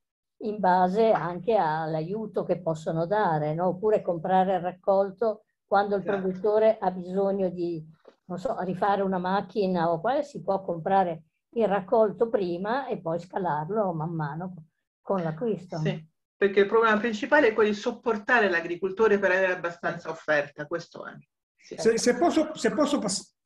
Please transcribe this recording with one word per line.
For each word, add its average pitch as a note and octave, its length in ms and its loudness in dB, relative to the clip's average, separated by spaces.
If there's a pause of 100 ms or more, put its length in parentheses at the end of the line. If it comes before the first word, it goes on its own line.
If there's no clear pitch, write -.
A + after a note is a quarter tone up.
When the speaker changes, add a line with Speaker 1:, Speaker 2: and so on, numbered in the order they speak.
(420)
Speaker 1:
in G#3+ 180 -6
base F#3 520 4
anche F3 440 0
all'aiuto E3 880 -2
che E3+ 180 -2
possono E3 460 -2
dare, D#3+ 480 0
no? F3+ 140 0
Oppure G3+ 340 0
comprare F#3 520 0
il F3 40 -2
raccolto G3 840 -2 (200)
quando G3+ 300 2
il G3 80 -4
Speaker 2:
Esatto. G3 180 -2
Speaker 1:
produttore G#3+ 560 2
ha F#3+ 140 -2
bisogno F#3+ 580 -2
di, E3+ 340 -6 (420)
non F3+ 120 -8
so, F#3 220 -6
rifare G3 420 0
una F#3+ 160 0
macchina F#3 760 0
o E3 100 -2
quale, C4 200 0
si E3 220 -10
può G3 180 -2
comprare F3 640 0 (320)
il A3+ 120 2
raccolto G3+ 640 2
prima G#3 560 -2
e A#3+ 140 -6
poi E3+ 200 -4
scalarlo F3 720 -2
man E3 200 -6
mano D#3+ 400 -6 (480)
con F#3+ 220 -2
l'acquisto. F3+ 540 -6
Speaker 2:
Sì, D#3 280 -4 (300)
perché G3+ 240 2
il G3 80 4
problema A3 320 4
principale A#3+ 480 2
è G#3+ 60 4
quello G#3+ 160 4
di G#3 60 0
sopportare A3 760 0
l'agricoltore F#3+ 640 0
per G3 140 2
avere F#3 220 2
abbastanza E3+ 580 -6
offerta, D3+ 560 -2
questo - 400 -10
è. - 60 -14 (440)
Sì. - 200 -16
Speaker 3:
Se, A3+ 200 4
se A#3+ 200 2
posso, D#4 360 2
se - 180 0
posso C#4+ 280 2
pass-, - 340 -6 (120)